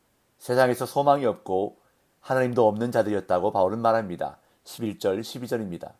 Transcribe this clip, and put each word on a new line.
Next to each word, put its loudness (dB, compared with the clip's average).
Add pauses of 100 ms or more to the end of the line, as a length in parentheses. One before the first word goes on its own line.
(400)
세상에서 2
소망이 2
없고 -4 (440)
하나님도 2
없는 0
자들이었다고 0
바울은 2
말합니다. -2 (240)
십일 -8
절, -2
십이 -12
절입니다. -8